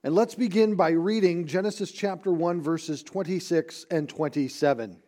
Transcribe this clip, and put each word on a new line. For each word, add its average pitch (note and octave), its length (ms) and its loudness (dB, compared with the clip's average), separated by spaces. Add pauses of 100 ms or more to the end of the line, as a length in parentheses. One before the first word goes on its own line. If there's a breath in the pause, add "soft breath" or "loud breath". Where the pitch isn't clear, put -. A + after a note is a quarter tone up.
And C#3 100 0
let's A3 220 2
begin G#3+ 400 2
by F3 160 4
reading F3 560 2
Genesis G3 440 -2
chapter F#3+ 400 -4
one, E3+ 300 0
verses D#3 400 -4
twenty-six E3+ 880 -2
and D#3 180 -2
twenty-seven. C3+ 1000 -2